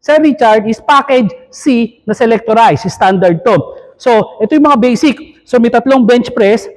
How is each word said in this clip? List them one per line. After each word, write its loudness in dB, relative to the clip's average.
Sir 2
Richard 0
is -6
package 0
C -20
na -8
selectorize, 0
standard 0
to. 2
So, -2
ito -4
yung 2
mga 2
basic. 0
So, 0
may 0
tatlong 0
bench 2
press 0